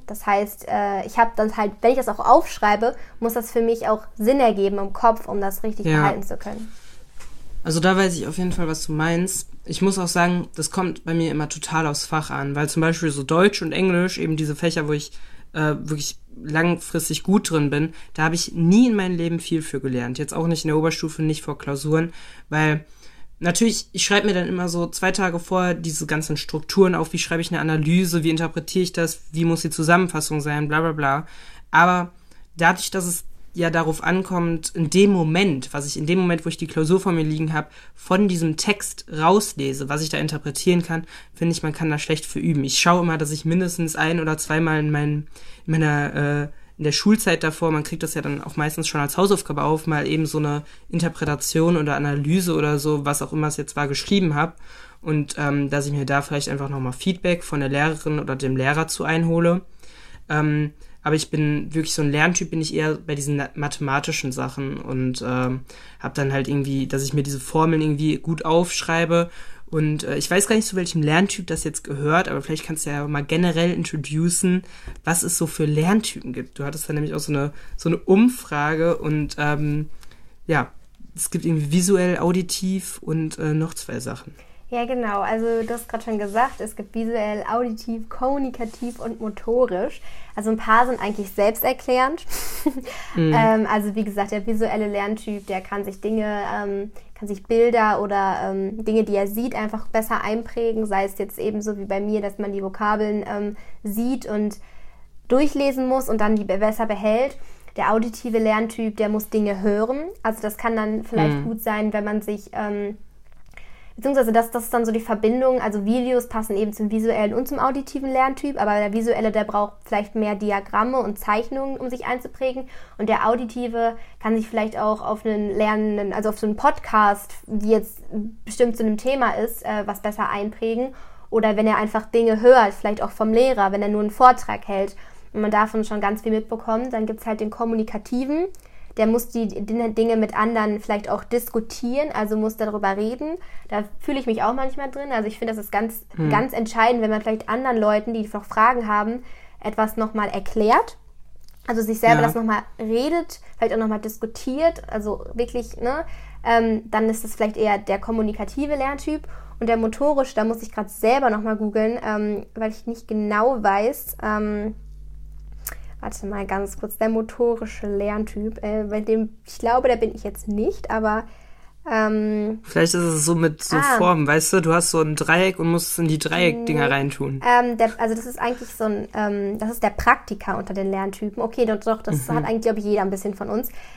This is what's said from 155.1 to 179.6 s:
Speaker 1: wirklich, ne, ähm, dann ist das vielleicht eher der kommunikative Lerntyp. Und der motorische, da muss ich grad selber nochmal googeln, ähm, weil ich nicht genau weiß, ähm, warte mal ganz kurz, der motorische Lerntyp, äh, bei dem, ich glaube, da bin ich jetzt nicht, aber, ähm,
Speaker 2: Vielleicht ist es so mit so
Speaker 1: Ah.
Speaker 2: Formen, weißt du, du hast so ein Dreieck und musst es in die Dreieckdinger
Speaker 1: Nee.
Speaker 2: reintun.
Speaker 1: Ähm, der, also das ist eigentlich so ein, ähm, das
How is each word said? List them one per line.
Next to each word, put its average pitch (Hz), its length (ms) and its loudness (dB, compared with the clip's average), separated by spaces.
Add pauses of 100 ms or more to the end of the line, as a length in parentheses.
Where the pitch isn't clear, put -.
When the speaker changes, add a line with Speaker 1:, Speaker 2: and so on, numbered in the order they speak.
Speaker 1:
wirklich, 240 460 -4
ne, 277 240 -2 (400)
ähm, 226 440 4
dann 220 220 2
ist 220 140 -4
das 220 100 -6
vielleicht 214 220 -2
eher 208 220 2
der 196 200 -2
kommunikative 226 800 -2
Lerntyp. 277 500 -4 (320)
Und 233 100 -4
der 233 80 4
motorische, 262 600 2
da 214 80 2
muss 226 180 -2
ich - 80 -14
grad 208 180 -6
selber 247 420 4
nochmal 214 260 -2
googeln, 220 500 0
ähm, 214 480 -2
weil 220 160 -2
ich - 160 -12
nicht 226 220 -8
genau 214 520 2
weiß, 208 640 0
ähm, 214 540 -2 (1200)
warte - 260 -8
mal 202 200 -6
ganz 196 320 -4
kurz, 208 200 -10
der 220 100 2
motorische 226 800 -2
Lerntyp, 208 760 -4
äh, 214 280 -2
bei 214 100 -2
dem, 220 300 2 (160)
ich - 120 -16
glaube, 254 300 4
da 240 80 6
bin 226 180 0
ich - 80 -14
jetzt 208 260 -10
nicht, 214 420 -2
aber, 220 340 0 (640)
ähm, 214 720 2
Speaker 2:
Vielleicht 165 300 2
ist 175 100 2
es 160 220 2
so 170 100 4
mit 160 300 2
so - 140 0
Speaker 1:
Ah. 269 180 4
Speaker 2:
Formen, 175 300 4
weißt 156 260 4
du, 190 80 6
du 160 140 4
hast 170 160 2
so 165 100 2
ein 151 160 2
Dreieck 175 420 4
und 165 120 2
musst 170 220 0
es - 60 -4
in 165 100 2
die 156 100 2
Dreieckdinger 156 680 2
Speaker 1:
Nee. 139 40 2
Speaker 2:
reintun. 139 540 -2
Speaker 1:
Ähm, 247 320 4
der, 226 200 4
also 226 160 0
das 226 120 -6
ist 247 120 -12
eigentlich 247 300 -4
so - 160 -6
ein, 214 300 -2
ähm, 202 440 -2
das 220 120 -4